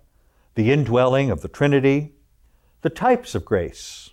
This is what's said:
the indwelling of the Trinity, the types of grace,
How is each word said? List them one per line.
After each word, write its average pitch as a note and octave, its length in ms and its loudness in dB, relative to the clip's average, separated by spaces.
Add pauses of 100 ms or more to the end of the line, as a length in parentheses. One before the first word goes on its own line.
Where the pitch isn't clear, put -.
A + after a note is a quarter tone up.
(560)
the A2+ 160 2
indwelling B2+ 580 2
of E2+ 120 -4
the - 80 -12
Trinity, C#3+ 640 0 (680)
the E3 80 -4
types A#3+ 460 -2
of G2 80 -4
grace, - 680 -6